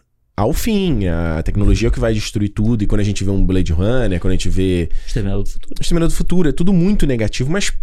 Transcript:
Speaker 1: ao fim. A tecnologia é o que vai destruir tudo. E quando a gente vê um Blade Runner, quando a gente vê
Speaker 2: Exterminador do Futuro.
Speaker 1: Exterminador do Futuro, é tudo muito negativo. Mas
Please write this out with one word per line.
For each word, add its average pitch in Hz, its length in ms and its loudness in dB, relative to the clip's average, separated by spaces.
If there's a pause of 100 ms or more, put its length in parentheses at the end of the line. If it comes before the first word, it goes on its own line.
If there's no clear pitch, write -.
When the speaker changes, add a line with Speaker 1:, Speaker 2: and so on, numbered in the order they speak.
(360)
Speaker 1:
ao 117 160 -2
fim. 180 540 -2
A 82 380 -2
tecnologia 104 420 2
é 117 40 0
o - 20 0
que - 80 -4
vai 113 120 0
destruir 104 360 -4
tudo. 107 340 -2
E 101 60 0
quando 104 120 2
a 104 40 0
gente 104 180 -4
vê 101 80 -2
um 95 160 2
Blade 90 260 0
Runner, 95 460 0
quando - 140 0
a - 20 2
gente 87 140 0
vê 90 400 0 (180)
Speaker 2:
Exterminador 101 380 -2
do - 40 -2
Futuro. - 320 -4
Speaker 1:
Exterminador 165 320 2
do - 40 2
Futuro, 180 320 2
é 139 40 2
tudo 170 200 2
muito 190 340 2
negativo. 123 460 -2
Mas 196 200 -2 (100)